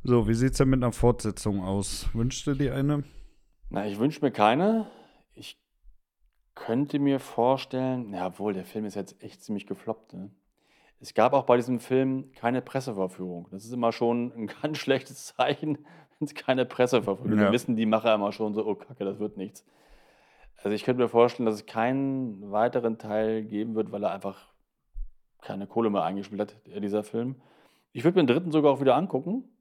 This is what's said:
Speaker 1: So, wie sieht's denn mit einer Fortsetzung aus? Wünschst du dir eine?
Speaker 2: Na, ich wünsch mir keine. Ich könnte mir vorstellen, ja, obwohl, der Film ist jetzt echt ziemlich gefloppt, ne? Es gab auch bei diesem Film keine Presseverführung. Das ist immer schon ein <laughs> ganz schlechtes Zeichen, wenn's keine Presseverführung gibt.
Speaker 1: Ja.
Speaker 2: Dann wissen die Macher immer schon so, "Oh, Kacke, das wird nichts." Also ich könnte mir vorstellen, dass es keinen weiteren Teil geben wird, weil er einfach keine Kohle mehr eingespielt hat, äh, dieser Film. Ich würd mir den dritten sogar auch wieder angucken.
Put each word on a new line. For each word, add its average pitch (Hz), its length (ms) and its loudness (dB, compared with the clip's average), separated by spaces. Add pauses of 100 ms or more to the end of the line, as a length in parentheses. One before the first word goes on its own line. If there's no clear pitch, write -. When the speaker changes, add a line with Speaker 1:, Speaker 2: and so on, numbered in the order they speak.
Speaker 1:
So, 120 220 6
wie 113 60 4
sieht's 127 240 2
denn 135 100 6
mit 131 140 4
einer 117 100 0
Fortsetzung 107 680 0
aus? 95 520 -2
Wünschst 117 320 -2
du 147 80 2
dir 135 200 -2
eine? 143 300 0 (680)
Speaker 2:
Na, 98 160 -4
ich 101 120 -6
wünsch 143 220 0
mir 139 100 2
keine. 175 560 4 (460)
Ich - 260 -18 (960)
könnte 143 440 -2
mir 139 220 2
vorstellen, 127 920 0
ja, 90 140 -4
obwohl, 98 260 -4
der 92 140 -6
Film 107 180 -6
ist 101 120 -8
jetzt - 260 -10
echt - 200 -18
ziemlich 104 240 -6
gefloppt, - 480 -10
ne? 95 160 -14 (680)
Es - 140 -18
gab 120 180 6
auch 135 120 4
bei 123 120 6
diesem 120 240 0
Film 135 520 0
keine 123 300 -2
Presseverführung. 92 880 -6
Das 98 140 -14
ist 117 80 -14
immer 117 200 2
schon 120 440 0
ein 113 100 -6
<laughs> - 160 -12
ganz 151 160 -4
schlechtes - 560 -2
Zeichen, 143 440 -2 (400)
wenn's - 160 -8
keine 127 320 0
Presseverführung 110 640 2
gibt. 107 100 4
Speaker 1:
Ja. 104 60 6
Speaker 2:
Dann 98 80 4
wissen 123 200 0
die 110 120 2
Macher 110 280 4
immer 101 180 0
schon 107 220 -4
so, 107 120 -2
"Oh, 104 80 0
Kacke, - 320 -10
das 98 120 -6
wird 104 200 -6
nichts." - 260 -10 (1000)
Also 104 120 -2
ich 104 100 -6
könnte 127 180 2
mir 117 60 2
vorstellen, 117 380 4
dass 110 100 2
es 101 100 -12
keinen 127 840 -4
weiteren 113 480 0
Teil 110 440 -2
geben 107 320 -4
wird, 107 160 -2
weil 104 140 -6
er 90 80 0
einfach 98 400 -10 (880)
keine 98 240 -8
Kohle 113 240 0
mehr 95 140 2
eingespielt 98 380 -4
hat, - 140 -10 (120)
äh, 101 120 -12
dieser 104 240 -2
Film. 123 320 -6 (560)
Ich 127 120 -4
würd 175 120 4
mir 180 60 6
den 120 120 6
dritten 165 180 -2
sogar 147 200 4
auch 131 100 0
wieder 131 140 6
angucken. 175 480 -2 (160)